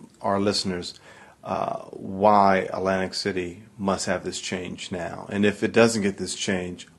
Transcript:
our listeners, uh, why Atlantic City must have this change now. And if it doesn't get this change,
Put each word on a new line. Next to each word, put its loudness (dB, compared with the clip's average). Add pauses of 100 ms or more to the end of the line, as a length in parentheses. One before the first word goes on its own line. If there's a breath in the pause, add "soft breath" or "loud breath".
(220)
our 0
listeners, -2 (500 loud breath)
uh, -2 (100)
why 4
Atlantic 0
City -4 (140)
must 0
have -2
this -8
change -8
now. -8
And 0
if 4
it 0
doesn't 6
get 0
this -6
change, -4 (120)